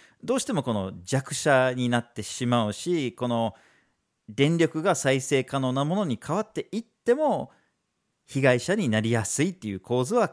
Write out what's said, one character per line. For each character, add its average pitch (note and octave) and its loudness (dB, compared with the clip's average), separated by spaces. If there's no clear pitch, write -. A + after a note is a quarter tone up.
ど A#3 0
う B3+ -2
し - -6
て - -4
も D#3+ 0
こ B2+ -4
の F#2+ -4
弱 C3 -2
者 B2+ 4
に B2 -2
な A#2+ 2
っ - -6
て G#2+ -10
し - -6
ま A#2+ 2
う G#2 -2
し、 D#3 -4
こ B2 -6
の A2+ -2
電 C#3 2
力 D#3+ 2
が F3+ 2
再 C3+ 2
生 C3 0
可 C3+ -4
能 B2+ 0
な C3+ 0
も D#3+ 0
の G#3 0
に B2 -2
変 D3 -4
わ G#3 0
っ - -12
て - -8
い G3 -4
っ A3+ -4
て - -2
も、 A#3+ -2
被 - -4
害 B2+ 6
者 F3+ -2
に G#3 0
な G#2+ 2
り A2+ 0
や A#2 2
す - -2
い F3+ 2
っ - -4
て - -10
い G2+ -4
う F#2 -8
構 B2+ 0
図 E3 -2
は A3+ 2